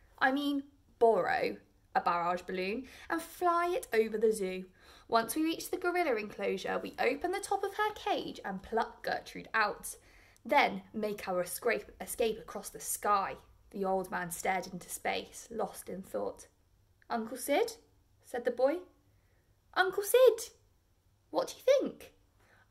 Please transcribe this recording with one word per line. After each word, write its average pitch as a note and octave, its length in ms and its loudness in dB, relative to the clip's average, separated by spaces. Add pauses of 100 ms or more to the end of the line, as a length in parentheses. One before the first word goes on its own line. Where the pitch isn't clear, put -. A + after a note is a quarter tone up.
(180)
"I C4 120 4
mean, C#4+ 340 0 (340)
borrow F3 580 4 (380)
a F#3+ 60 4
barrage F3 420 0
balloon F#3+ 460 -6 (200)
and E4 140 -2
fly F4 460 0
it F4+ 260 -2
over A3 240 2
the A3 140 4
zoo. F#3 360 -4 (400)
Once A3+ 260 2
we D#4 100 2
reach - 260 -2
the F4+ 80 -2
gorilla F4 380 2
enclosure, G3 640 -4
we F#3 200 -8
open C#4 320 0
the G4+ 100 -2
top G4+ 220 -2
of G4 120 -4
her G#4 200 0
cage - 500 -4
and F#3+ 180 -8
pluck - 400 -4
Gertrude - 520 -6
out. - 420 -2 (480)
Then G#3+ 380 4 (100)
make G#3 360 -4
our F3+ 120 0
escape, G#3 580 -4
escape A3 400 -4
across - 300 -12
the - 120 -14
sky." G3 580 0 (320)
The G3 140 -6
old F#3 260 0
man F3+ 200 -4
stared F#3 380 -2
into F3+ 200 -12
space, - 640 -6
lost - 380 -6
in F#3+ 140 -8
thought. - 460 -6 (600)
"Uncle A#3 260 -4
Sid?" D#4+ 400 0 (480)
said A#3+ 200 -8
the B3 60 2
boy. C#4 300 2 (920)
"Uncle F#4+ 280 2
Sid, - 480 8 (800)
what - 180 0
do - 80 -12
you - 60 -20
think?" - 520 2 (560)